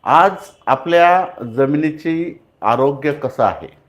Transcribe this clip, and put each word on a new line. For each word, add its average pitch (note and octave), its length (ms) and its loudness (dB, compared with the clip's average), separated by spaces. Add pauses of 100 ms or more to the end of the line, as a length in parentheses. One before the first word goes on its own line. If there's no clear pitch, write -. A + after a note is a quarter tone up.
आज E3+ 280 4 (360)
आपल्या E3+ 600 2 (180)
जमिनीची D3+ 920 -2 (220)
आरोग्य C3+ 500 0
कसं C3 320 -4
आहे? F#2 240 -2 (220)